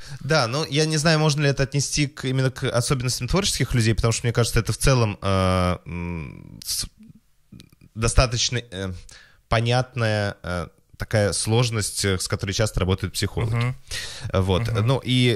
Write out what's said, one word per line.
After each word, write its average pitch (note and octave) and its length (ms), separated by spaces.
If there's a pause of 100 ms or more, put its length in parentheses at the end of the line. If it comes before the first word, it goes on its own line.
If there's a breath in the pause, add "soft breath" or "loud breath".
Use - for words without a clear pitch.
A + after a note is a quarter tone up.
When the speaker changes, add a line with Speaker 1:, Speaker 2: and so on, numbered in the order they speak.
(200 loud breath)
Speaker 1:
Да, C#3 280
но C#3 220
я D3+ 160
не D#3 120
знаю, D#3 220
можно D3+ 220
ли C#3+ 80
это C#3 140
отнести C#3+ 440
к, - 180
именно C3 260
к - 180
особенностям B2 580
творческих - 460
людей, A2+ 220
потому A#2 180
что, - 140
мне A2+ 60
кажется, A#2+ 260
это A2 120
в G#2+ 60
целом, A#2 440
э, F#2 640
м, D2+ 760
с-, - 220 (1080)
достаточно, A#2 640 (140)
э, F#2+ 220 (540 loud breath)
понятная, A2+ 960
э, F2 240 (300)
такая G#2 340
сложность, A2+ 720
э, F#2+ 160
с - 80
которой G2 240
часто G#2+ 300
работают F#2 320
психологи. A2+ 420
Speaker 2:
Мгм. A#2+ 200 (580 loud breath)
Speaker 1:
Вот. F#2+ 340
Speaker 2:
Мгм. G#2 200
Speaker 1:
Ну, C3+ 160
и, B2 320